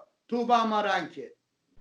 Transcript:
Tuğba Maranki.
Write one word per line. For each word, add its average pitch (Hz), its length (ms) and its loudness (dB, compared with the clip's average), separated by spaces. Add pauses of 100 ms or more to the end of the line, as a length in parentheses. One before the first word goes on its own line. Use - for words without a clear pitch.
(280)
Tuğba 233 360 2
Maranki. 190 720 -2 (460)